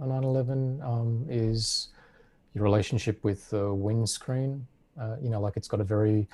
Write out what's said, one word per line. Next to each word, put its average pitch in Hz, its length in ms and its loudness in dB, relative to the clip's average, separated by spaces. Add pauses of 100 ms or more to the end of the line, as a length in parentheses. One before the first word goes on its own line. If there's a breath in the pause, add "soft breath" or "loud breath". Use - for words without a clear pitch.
a 135 60 -6
nine 131 180 0
eleven, 131 580 0
um, 117 460 -2
is 113 600 0 (640 soft breath)
your 104 100 0
relationship 104 580 2
with 101 280 -2
the 101 220 0
windscreen. 123 920 -2 (340)
Uh, 110 220 -6
you 123 80 -2
know, 107 100 0
like, 101 160 -2
it's - 120 -6
got 104 120 0
a 101 40 0
very, 107 500 4